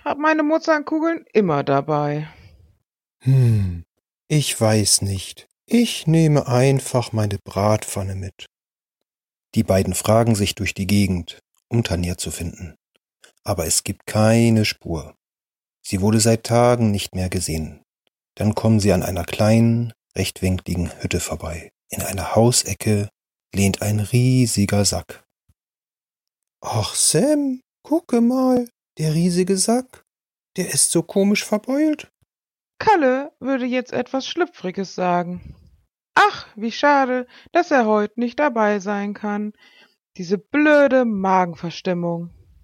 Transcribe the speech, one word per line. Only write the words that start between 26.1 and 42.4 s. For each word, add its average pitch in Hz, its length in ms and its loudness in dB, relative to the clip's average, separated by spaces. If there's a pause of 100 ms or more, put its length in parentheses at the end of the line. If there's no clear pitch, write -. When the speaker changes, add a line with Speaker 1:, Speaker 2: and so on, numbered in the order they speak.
Speaker 2:
Ach, - 340 -6
Sam, 269 680 0 (200)
gucke 277 380 0
mal, 247 480 2 (300)
der 156 160 0
riesige 180 420 0
Sack, 233 480 -2 (540)
der 180 160 -4
ist - 160 0
so 170 120 0
komisch 202 420 0
verbeult. 285 680 -2 (680)
Speaker 1:
Kalle 285 600 2
würde 262 240 -2
jetzt 247 280 -4
etwas 254 340 -4
Schlüpfriges 190 680 -6
sagen. 180 600 -4 (680)
Ach, - 360 0
wie 220 160 -8
schade, 254 560 0 (240)
dass 339 180 2
er 254 160 4
heut 208 320 0
nicht 240 220 -4
dabei 220 400 0
sein 202 340 -6
kann. 208 380 -6 (640)
Diese 185 200 -4
blöde 285 680 4
Magenverstimmung. 175 1300 -2 (300)